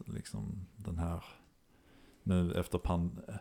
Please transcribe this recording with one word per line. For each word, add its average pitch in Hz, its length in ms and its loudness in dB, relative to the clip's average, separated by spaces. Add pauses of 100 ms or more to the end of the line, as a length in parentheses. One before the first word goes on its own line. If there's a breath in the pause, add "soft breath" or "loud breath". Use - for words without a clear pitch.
liksom, - 600 -6 (100)
den 82 220 -4
här 85 260 -2 (960 soft breath)
nu 90 380 4
efter 87 180 2
pan-, 87 420 2 (200)